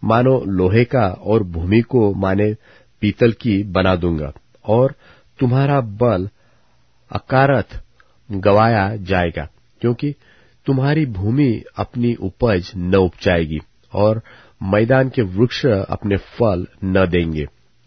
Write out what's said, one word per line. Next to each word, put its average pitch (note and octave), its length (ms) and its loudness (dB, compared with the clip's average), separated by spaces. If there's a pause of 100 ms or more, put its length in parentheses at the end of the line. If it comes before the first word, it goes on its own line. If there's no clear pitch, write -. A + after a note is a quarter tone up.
मानो B2 420 2
लोहे F#2+ 380 2
का A#2+ 240 0
और G#2 360 -2
भूमि F2+ 380 0
को A2 320 2
माने F#2+ 420 0 (460)
पीतल G#2+ 300 2
की G2+ 320 -2
बना F#2 320 0
दूंगा D#2+ 380 -4 (320)
और B2 300 2 (440)
तुम्हारा C3+ 420 0
बल G#2+ 480 -2 (840)
अकारथ C3+ 680 0 (500)
गवाया G2+ 640 2
जाएगा, F2 540 -4 (320)
क्योंकि B2 340 -2 (500)
तुम्हारी C#3+ 400 0
भूमि A2+ 580 -2 (140)
अपनी A#2+ 360 -2
उपज F#2+ 640 -2
न F2+ 200 -2
उपजाएगी F2 640 0 (340)
और G#2+ 280 0 (420)
मैदान A#2 460 2
के B2 120 -2
वृक्ष G2+ 440 0
अपने G2 520 -2
फल G2 500 -2 (160)
न F#2+ 220 2
देंगे। E2 420 -2 (400)